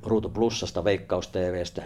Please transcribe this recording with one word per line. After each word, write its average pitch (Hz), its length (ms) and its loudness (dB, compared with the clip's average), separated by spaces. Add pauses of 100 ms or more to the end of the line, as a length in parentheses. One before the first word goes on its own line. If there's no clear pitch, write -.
Ruutu 107 260 2
Plussasta, 107 540 0
Veikkaus 95 440 2
T - 80 -6
V:stä, 90 500 -2